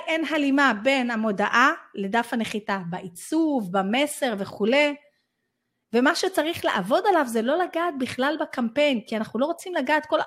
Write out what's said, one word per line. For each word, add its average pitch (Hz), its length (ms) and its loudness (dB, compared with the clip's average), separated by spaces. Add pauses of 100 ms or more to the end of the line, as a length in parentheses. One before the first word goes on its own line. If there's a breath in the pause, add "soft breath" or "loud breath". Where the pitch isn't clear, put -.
אין 320 180 0
הלימה 277 480 2 (100)
בין 262 280 2
המודעה 220 640 2 (220)
לדף 214 360 -2
הנחיתה, 214 480 -4 (100)
בעיצוב, 202 840 -2
במסר 233 680 0
וכולי. 269 580 0 (1000)
ומה 262 220 4
שצריך 339 500 -2
לעבוד 262 420 0
עליו 339 200 4
זה 226 140 -2
לא 269 160 0
לגעת 339 420 -2
בכלל 262 420 -2
בקמפיין, 262 680 0
כי 220 100 -4
אנחנו 220 220 -4
לא 269 60 2
רוצים 339 300 -6
לגעת 302 300 0
כל 302 220 0